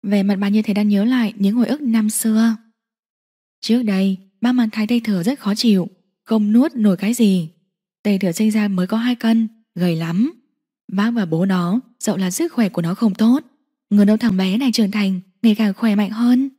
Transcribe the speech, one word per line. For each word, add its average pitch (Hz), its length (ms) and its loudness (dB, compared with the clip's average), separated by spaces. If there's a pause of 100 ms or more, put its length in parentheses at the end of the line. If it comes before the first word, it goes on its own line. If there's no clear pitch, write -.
Vẻ 202 200 0
mặt 196 180 0
bà 202 80 -2
như 208 140 2
thể 208 120 -2
đang 208 140 0
nhớ 202 160 2
lại 240 320 0
những 196 180 0
hồi 240 120 2
ức 302 140 -4
năm 226 300 0
xưa. 220 460 0 (1040)
Trước 240 220 0
đây, 196 340 0 (240)
bác 247 120 0
mang 240 180 2
thai 214 160 -4
Tây 240 140 0
Thừa 202 220 -2
rất 247 180 -2
khó 202 140 -2
chịu, 208 340 2 (360)
không 208 280 0
nuốt 277 220 4
nổi 208 220 2
cái 208 180 -2
gì. 190 340 2 (540)
Tây 202 160 0
Thừa 190 140 -2
sinh 214 180 0
ra 214 180 0
mới 185 180 -2
có 220 100 -4
hai 247 180 -2
cân, 226 340 0 (260)
gầy 175 220 -2
lắm. 175 360 -2 (600)
Bác 202 180 0
và 226 160 -2
bố 160 200 -2
nó 185 340 0 (200)
sợ 185 160 -4
là 185 140 -2
sức 320 220 -4
khỏe 220 160 0
của 175 140 -4
nó 170 120 -2
không 208 200 -2
tốt. 240 300 2 (460)
Người 202 160 4
đâu 214 100 4
thằng 220 200 0
bé 190 220 0
này 262 140 0
trưởng 208 180 0
thành, 196 300 -2 (220)
ngày 220 120 4
càng 208 200 0
khỏe 220 200 0
mạnh 202 160 0
hơn. 247 480 0